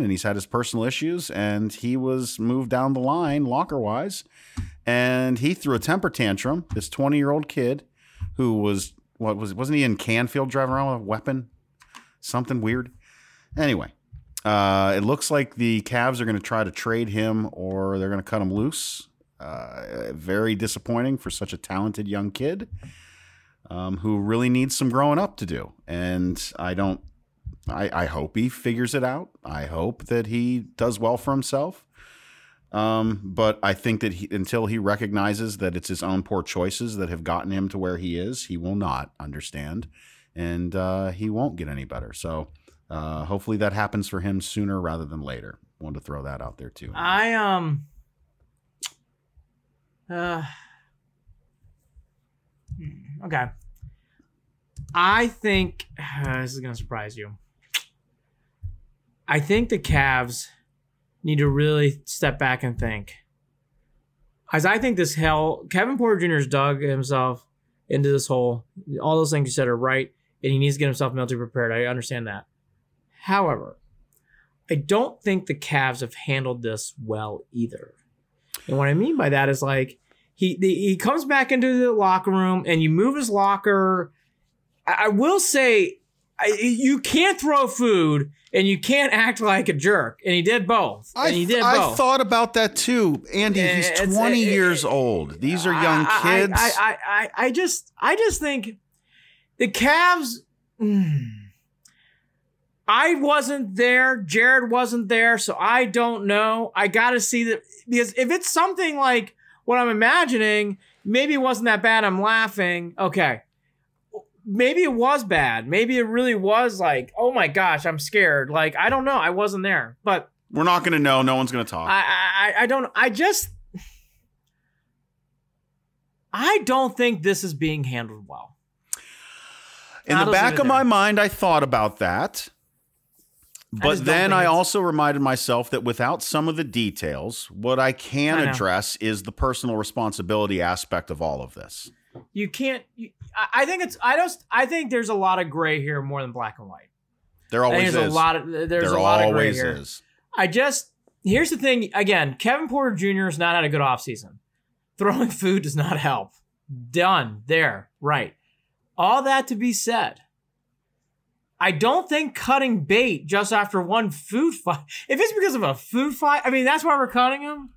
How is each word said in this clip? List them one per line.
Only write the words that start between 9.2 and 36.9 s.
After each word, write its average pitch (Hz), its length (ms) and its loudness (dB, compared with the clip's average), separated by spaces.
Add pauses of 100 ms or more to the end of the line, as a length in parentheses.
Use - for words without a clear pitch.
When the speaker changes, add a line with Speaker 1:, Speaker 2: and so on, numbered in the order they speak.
Speaker 1:
was, 101 160 -8
wasn't 131 240 -2
he 139 80 4
in 113 100 2
Canfield 120 540 -2
driving 131 260 -2
around 139 200 -2
with 117 60 -8
a 101 40 -12
weapon? 113 420 -6 (720)
Something 123 400 -4
weird. 123 320 -2 (640)
Anyway, 131 360 -2 (500)
uh, 98 540 2
it 101 40 0
looks 127 300 -2
like 143 240 0
the 113 280 0
Cavs 123 360 -2
are 123 60 -2
gonna 107 160 -2
try 110 240 -2
to 90 60 -4
trade 117 380 -4
him 110 440 -2
or 95 460 -4
they're 95 100 -2
gonna 98 140 -2
cut 107 180 -4
him 95 120 -2
loose. - 540 -4 (320)
Uh, 60 760 -12
very 98 420 -2
disappointing 117 640 -4
for 98 120 -10
such - 220 -8
a 92 60 -8
talented 101 500 -4
young 101 240 -4
kid, 180 380 -6 (1000)
um, 92 280 -6
who 104 220 -2
really 113 300 0
needs 127 260 0
some 135 140 0
growing 143 300 2
up 196 160 -4
to - 100 -8
do. 67 280 -8 (120)
And 90 560 -4 (160)
I 90 160 -6
don't, 95 280 -2 (640)
I, 90 220 -4 (140)
I - 20 0
hope 78 320 -6
he 113 100 0
figures 123 480 -4
it 131 80 0
out. 135 260 -6 (140)
I 73 220 -8
hope 82 400 -4
that 117 220 -2
he 120 320 -2 (180)
does 117 200 0
well 117 200 0
for - 140 -4
himself. 139 520 -4 (880)
Um, 110 500 0
but 104 400 0
I 98 120 2
think 110 260 -2
that 104 140 -2
he, 90 180 -12
until 104 360 -2
he 110 100 -4
recognizes 104 800 -2
that 92 180 -4
it's 87 140 -8
his 90 120 -6
own 95 220 -2
poor 95 180 -4
choices 98 560 -6